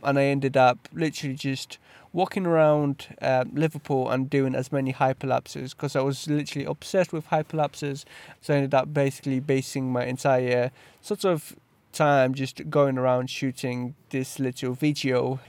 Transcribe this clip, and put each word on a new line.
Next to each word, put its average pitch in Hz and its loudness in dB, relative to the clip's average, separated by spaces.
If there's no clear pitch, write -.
and 139 2
I 139 4
ended 139 0
up 127 4
literally 151 -4
just - -6
walking 185 -2
around, 151 4
uh, 131 2
Liverpool 143 -2
and 131 0
doing 135 2
as 127 -4
many 135 -2
hyperlapses, 131 -2
'cause 143 -6
I 135 2
was 139 -4
literally 147 -2
obsessed 170 -2
with 156 -8
hyperlapses. 151 -2
So 151 0
I 143 4
ended 139 2
up 139 2
basically 139 0
basing 135 -2
my 123 0
entire 127 2
sort - -6
of 175 0
time 139 4
just 135 -6
going 139 4
around 127 2
shooting 123 -6
this 131 -4
little 131 -2
video 131 0